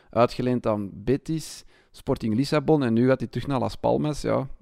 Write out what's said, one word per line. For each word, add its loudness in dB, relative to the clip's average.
uitgeleend 2
aan -2
Betis, -4
Sporting -4
Lissabon 2
en 2
nu 4
gaat 4
hij -6
terug -6
naar -2
Las -4
Palmas. 0
Ja, -2